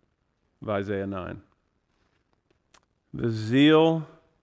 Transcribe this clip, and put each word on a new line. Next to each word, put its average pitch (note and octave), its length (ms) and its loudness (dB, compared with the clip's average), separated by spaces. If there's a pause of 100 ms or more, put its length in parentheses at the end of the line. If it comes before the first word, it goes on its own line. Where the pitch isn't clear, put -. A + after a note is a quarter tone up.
(600)
of A2+ 80 -12
Isaiah G2 400 -4
nine. F2+ 340 -10 (1700)
"The A#2+ 160 -4
zeal D3 760 2 (360)